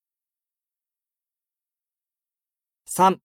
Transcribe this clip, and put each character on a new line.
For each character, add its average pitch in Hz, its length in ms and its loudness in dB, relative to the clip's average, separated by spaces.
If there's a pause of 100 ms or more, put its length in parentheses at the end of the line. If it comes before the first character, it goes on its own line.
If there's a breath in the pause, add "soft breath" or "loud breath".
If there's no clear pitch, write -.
(2750)
三。 185 400 0